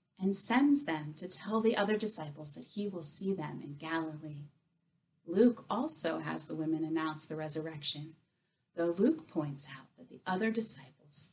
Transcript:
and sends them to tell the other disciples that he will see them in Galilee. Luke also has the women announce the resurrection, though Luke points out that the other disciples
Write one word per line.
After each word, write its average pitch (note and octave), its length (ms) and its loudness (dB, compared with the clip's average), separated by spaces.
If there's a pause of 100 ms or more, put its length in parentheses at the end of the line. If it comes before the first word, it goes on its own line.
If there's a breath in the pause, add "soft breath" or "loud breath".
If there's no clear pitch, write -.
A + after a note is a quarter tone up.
(200)
and G3 160 2
sends C#4 480 6
them D3+ 320 -4
to F3+ 120 -4
tell G#3+ 320 0
the A3 160 4
other G#3 200 4
disciples D#3 580 -2
that - 100 -12 (100)
he G3+ 140 -2
will F3+ 140 -6
see F#3+ 300 0
them D3+ 300 -4
in C#3+ 140 -10
Galilee. D#3 720 -4 (800)
Luke A3 420 6
also G3+ 520 0
has D#3+ 240 -4
the D#3 100 -8
women D#3+ 300 0
announce D#3 400 -2
the D#3 120 -6
resurrection, D#3 800 -4 (600)
though E3+ 240 2
Luke C4+ 300 4
points C#3+ 380 -4
out - 220 -16 (100)
that - 100 -20
the - 180 -18
other F#3+ 240 2
disciples - 840 -6